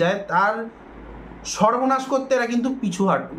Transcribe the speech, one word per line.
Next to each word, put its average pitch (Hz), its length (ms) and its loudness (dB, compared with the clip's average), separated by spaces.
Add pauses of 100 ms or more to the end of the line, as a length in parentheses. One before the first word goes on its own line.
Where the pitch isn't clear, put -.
যায়, 185 160 2 (100)
তার 196 280 2 (880)
সর্বনাশ 262 600 2
করতে 269 300 0
এরা 240 100 2
কিন্তু 240 240 0 (120)
পিছু 196 280 0
হাট-, 143 300 0